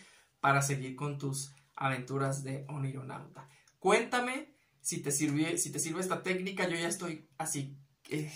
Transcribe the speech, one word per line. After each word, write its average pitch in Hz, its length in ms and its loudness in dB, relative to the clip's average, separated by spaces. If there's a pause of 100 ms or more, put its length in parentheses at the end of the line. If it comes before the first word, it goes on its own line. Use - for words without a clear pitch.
(420)
para 139 200 8
seguir 135 340 -2
con 147 220 -4
tus 139 380 -6 (200)
aventuras 135 680 0
de 135 240 -6
onironauta. 135 840 -8 (300)
Cuéntame 254 720 4 (280)
si 160 200 -2
te 143 120 0
sirvió, 151 440 2
si 147 140 0
te 151 80 -4
sirve 160 220 0
esta 185 200 0
técnica. 185 460 0
Yo 170 80 0
ya 170 140 0
estoy 165 480 -4
así, 143 420 -4 (300)
eh, 151 260 -2